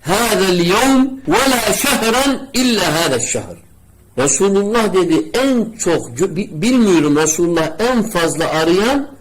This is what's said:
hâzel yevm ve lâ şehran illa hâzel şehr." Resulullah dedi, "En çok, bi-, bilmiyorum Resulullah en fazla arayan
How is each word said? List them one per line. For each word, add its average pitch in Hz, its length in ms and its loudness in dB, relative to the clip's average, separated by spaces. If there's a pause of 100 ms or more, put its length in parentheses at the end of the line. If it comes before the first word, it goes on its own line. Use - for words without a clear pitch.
hâzel 190 580 0
yevm 254 460 2 (220)
ve 262 220 2
lâ 220 220 0
şehran 254 800 -2
illa 220 420 0
hâzel 151 260 0
şehr." 87 360 -8 (600)
Resulullah 196 760 0
dedi, 165 400 2
"En 254 440 0
çok, 147 420 -2
bi-, 185 300 -4 (120)
bilmiyorum 190 540 4
Resulullah 160 640 0
en 233 240 0
fazla 160 460 -2
arayan 190 600 0 (120)